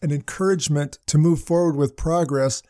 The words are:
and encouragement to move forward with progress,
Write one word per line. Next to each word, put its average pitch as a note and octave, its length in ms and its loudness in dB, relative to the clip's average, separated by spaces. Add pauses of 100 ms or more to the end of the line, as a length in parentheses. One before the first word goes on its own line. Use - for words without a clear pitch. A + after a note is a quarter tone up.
and D#3+ 80 -2
encouragement D3 960 -2
to - 120 2
move E3 220 4
forward E3+ 360 0
with C#3 180 0
progress, C#3+ 760 -2